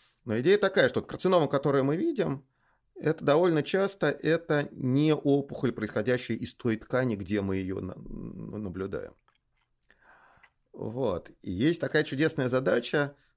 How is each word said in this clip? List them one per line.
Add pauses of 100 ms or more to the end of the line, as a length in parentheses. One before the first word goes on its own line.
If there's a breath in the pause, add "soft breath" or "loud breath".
(240 soft breath)
Но
идея
такая,
что
карцинома,
которую
мы
видим, (500)
это
довольно
часто
это
не
опухоль,
происходящая
из
той
ткани,
где
мы
ее
на-,
наблюдаем. (1600 soft breath)
Вот. (120)
И
есть
такая
чудесная
задача. (200 soft breath)